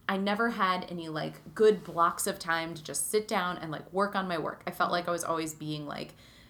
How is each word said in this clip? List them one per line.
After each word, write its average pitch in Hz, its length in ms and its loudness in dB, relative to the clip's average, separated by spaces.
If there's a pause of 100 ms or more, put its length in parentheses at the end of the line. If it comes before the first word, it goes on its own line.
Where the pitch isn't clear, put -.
I 196 100 0
never 208 320 2
had 185 380 0
any, 170 200 -6
like, 156 460 -6
good 214 280 6
blocks 170 440 2
of 196 120 -2
time 165 360 -2
to 156 80 -10
just - 280 -4
sit 214 160 2
down 180 320 0
and, 160 140 -6
like, 143 200 -8
work 196 220 2
on 190 140 0
my 170 100 0
work. - 280 -4
I 180 40 -2
felt 175 220 0
like 175 160 2
I - 20 0
was 170 140 0
always 160 280 -2
being, 151 340 -6
like, - 280 -8 (360)